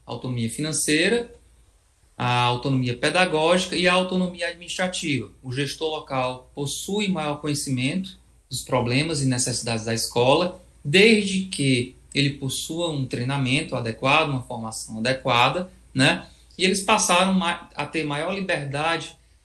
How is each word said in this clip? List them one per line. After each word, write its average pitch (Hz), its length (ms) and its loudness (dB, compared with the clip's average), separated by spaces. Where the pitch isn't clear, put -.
Autonomia 117 460 -4
financeira, 156 800 0
a 123 260 2
autonomia 123 520 0
pedagógica 160 800 2
e 180 100 2
a 180 60 4
autonomia 185 560 0
administrativa. 170 840 -4
O 127 120 -10
gestor 143 380 -4
local 131 640 -6
possui 196 540 -4
maior 151 340 -2
conhecimento 143 800 -4
dos 127 120 -8
problemas 135 600 0
e 135 40 2
necessidades 120 580 0
da 117 100 -2
escola, 139 640 2
desde 190 580 6
que 131 520 0
ele 139 160 2
possua 160 580 -6
um 143 160 -4
treinamento 131 720 -2
adequado, 135 540 0
uma 131 120 -4
formação 113 560 -10
adequada, 131 720 2
né? 151 320 2
E 170 80 -2
eles 196 180 2
passaram 190 520 4
ma-, 175 400 -2
a 147 100 -6
ter 156 200 -4
maior 151 300 -4
liberdade 160 800 -4